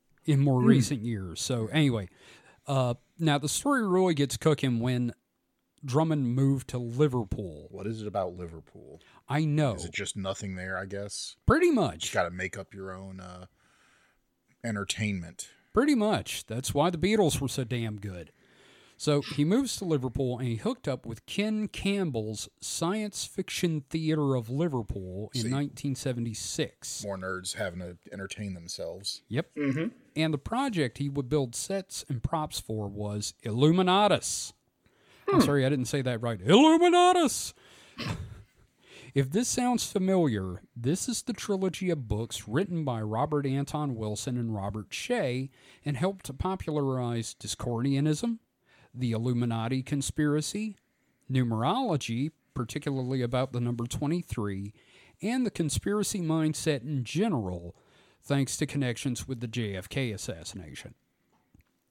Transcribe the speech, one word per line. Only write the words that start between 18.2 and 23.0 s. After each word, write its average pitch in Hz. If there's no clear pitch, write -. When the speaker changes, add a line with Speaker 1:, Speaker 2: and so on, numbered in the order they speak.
Speaker 1:
So 143
he 147
moves 226
to 202
Liverpool 131
and 131
he 117
hooked 233
up 131
with -
Ken 214
Campbell's 131
Science 208